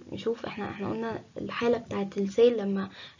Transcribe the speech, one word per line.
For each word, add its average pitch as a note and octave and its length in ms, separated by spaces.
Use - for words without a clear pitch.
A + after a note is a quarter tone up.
نشوف - 340
احنا، G3+ 240
احنا G3+ 200
قلنا A3+ 340
الحالة A#3 400
بتاعت G3+ 400
السيل A3+ 400
لما G3 320